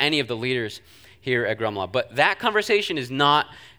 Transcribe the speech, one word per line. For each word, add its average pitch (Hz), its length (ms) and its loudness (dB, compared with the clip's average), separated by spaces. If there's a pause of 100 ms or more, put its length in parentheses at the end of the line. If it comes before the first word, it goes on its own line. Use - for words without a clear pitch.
any 147 200 2
of 127 60 -4
the 120 80 -4
leaders 117 460 -4 (400)
here 123 240 0
at 107 140 -2
Grumlaw. 101 340 -4
But 117 240 -2
that 175 240 2
conversation 208 580 0
is 123 120 -6
not 143 360 4 (320)